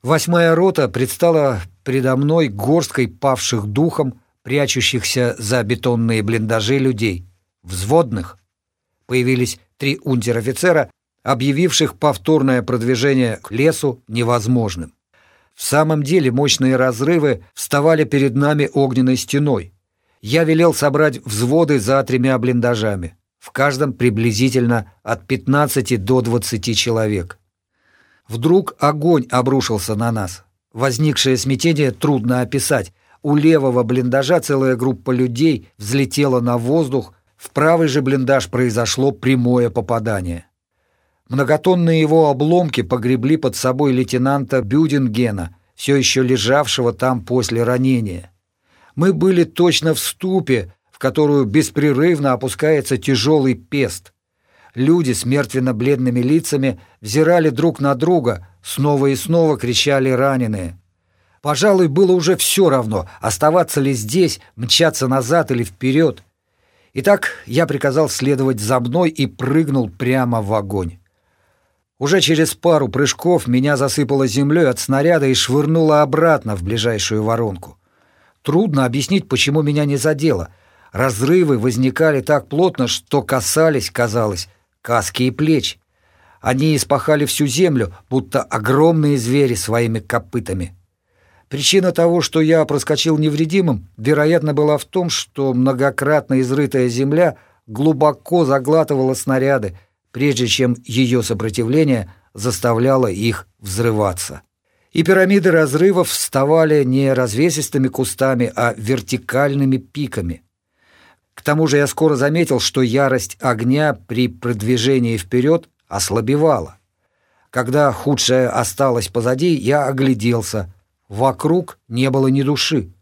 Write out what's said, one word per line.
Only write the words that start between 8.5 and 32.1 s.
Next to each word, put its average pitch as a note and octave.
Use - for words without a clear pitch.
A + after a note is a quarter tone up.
Появились B2
три C#3
унтер-офицера, B2+
объявивших C#3
повторное C3+
продвижение B2
к -
лесу C3+
невозможным. A2+
В -
самом D#3
деле C#3+
мощные C3
разрывы C3
вставали D3+
перед C3+
нами C#3+
огненной C3
стеной. B2+
Я C#3+
велел D#3+
собрать D3
взводы C3
за C3+
тремя C3
блиндажами, A2+
в -
каждом C#3
приблизительно A#2+
от A2+
пятнадцати C3+
до A#2
двадцати A#2
человек. G#2+
Вдруг D3+
огонь D3+
обрушился B2
на A#2
нас. G2
Возникшее C3
смятение C#3
трудно B2+